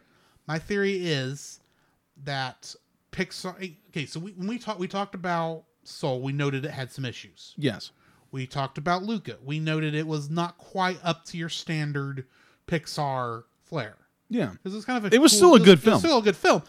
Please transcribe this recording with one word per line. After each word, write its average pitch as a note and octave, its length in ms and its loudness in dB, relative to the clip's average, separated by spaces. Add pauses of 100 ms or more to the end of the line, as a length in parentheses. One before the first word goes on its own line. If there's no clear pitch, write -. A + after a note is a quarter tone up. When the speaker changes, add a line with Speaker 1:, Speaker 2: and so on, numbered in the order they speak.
(460)
Speaker 1:
My D#3 120 -6
theory G3 360 -2 (100)
is C#3+ 560 -6 (640)
that C3+ 500 -8 (360)
Pixar. F#3 640 -10 (140)
Okay, D3 180 -8
so - 140 -12
we, F#3+ 120 -12
when F3+ 160 -10
we A#3 100 -6
talked, G#3+ 200 -10
we F3+ 100 -6
talked G3 280 -6
about E3 480 -4 (180)
Soul, C3 400 -6
we C3+ 100 -6
noted C#3+ 320 -4
it D3+ 60 -8
had B2 220 -12
some C#3 120 -10
issues. - 520 -14
Speaker 2:
Yes. C3 340 -4 (400)
Speaker 1:
We C3+ 160 -8
talked C#3 320 -8
about F3 240 -2
Luca. G3+ 420 -8
We D3 140 -6
noted D#3 360 -2
it D#3 120 -4
was D3 240 -6
not E3+ 280 -4
quite F#3 440 -4
up E3+ 240 -4
to - 100 -14
your E3 120 -8
standard C#3+ 760 -6 (440)
Pixar C3 760 -4 (200)
flair. A2+ 320 -10 (320)
Speaker 2:
Yeah. G3+ 220 -2 (140)
Speaker 1:
'Cause F#3+ 80 -10
it G#3 40 -10
was G#3+ 80 -12
kind B3+ 200 -2
of F#3 80 0
a - 20 4
Speaker 2:
It B3 60 8
was D#4 120 8
Speaker 1:
cool, - 60 4
Speaker 2:
still F4+ 140 10
a C4+ 40 12
Speaker 1:
it - 40 12
was, E3+ 60 6
Speaker 2:
good G3 40 12
Speaker 1:
it F#3 60 12
was C3 80 0
Speaker 2:
film. A3 160 6
Speaker 1:
still D4 180 4
a A3 40 0
good G#3 140 2
film. B3+ 320 2